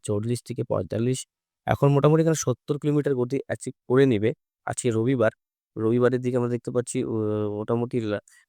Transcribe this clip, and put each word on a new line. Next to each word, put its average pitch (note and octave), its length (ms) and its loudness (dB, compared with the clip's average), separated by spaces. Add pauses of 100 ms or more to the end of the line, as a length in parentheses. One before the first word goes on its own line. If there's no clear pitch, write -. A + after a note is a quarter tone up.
চল্লিশ G#2+ 380 -2
থেকে A#2 220 -8
পঁয়তাল্লিশ। G#2+ 540 -2 (480)
এখন A#2+ 240 2
মোটামুটি D3 320 4
এখানে D#3+ 180 0
সত্তর - 380 -4
কিলোমিটার D3 360 0
গতি B2 260 -2
অ্যাচিভ - 340 -8 (120)
করে C3 200 6
নেবে। A2 240 2 (360)
আজকে B2 240 -4
রবিবার, A2+ 420 2 (440)
রবিবারের A#2+ 460 2
দিকে B2+ 140 -2
আমরা A#2+ 140 0
দেখতে A#2+ 200 -6
পাচ্ছি, B2 300 -4
উ, B2 140 -4 (380)
মোটামুটি A#2 480 -4
লা-, G#2 240 -4 (240)